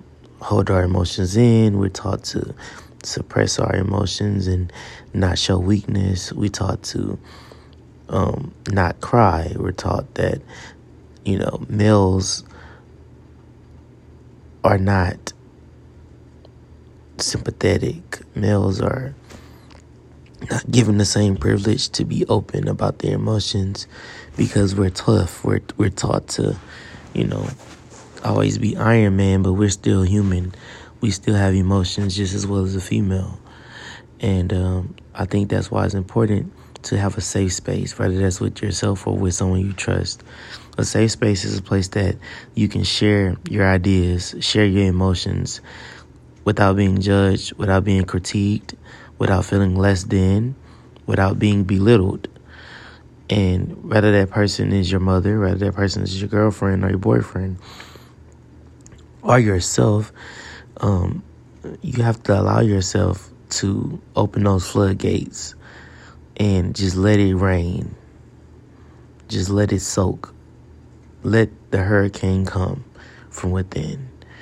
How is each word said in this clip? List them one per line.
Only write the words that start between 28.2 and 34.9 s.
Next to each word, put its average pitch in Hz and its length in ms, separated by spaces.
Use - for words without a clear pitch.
always 104 320
be 107 180
Iron 110 420
Man, 95 260
but 92 100
we're 104 160
still 98 320
human. 92 540
We 110 120
still 107 240
have 98 180
emotions 95 600
just 98 180
as 98 140
well 98 160
as 95 120
a 92 60
female. 95 580
And, 92 320
um, 92 440